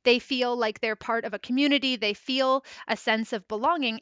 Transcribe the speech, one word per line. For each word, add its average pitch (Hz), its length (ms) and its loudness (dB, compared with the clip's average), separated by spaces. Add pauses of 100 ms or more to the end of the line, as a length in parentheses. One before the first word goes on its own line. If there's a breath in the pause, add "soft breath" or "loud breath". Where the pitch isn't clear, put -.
They 240 140 6
feel 247 380 0
like 220 240 -2
they're 220 160 -2
part 233 280 -2
of 214 100 -6
a 202 40 -8
community, 262 580 2
they 208 180 0
feel 262 500 0 (240 loud breath)
a - 80 0
sense 220 360 -2
of 208 140 -6
belonging, 240 560 -2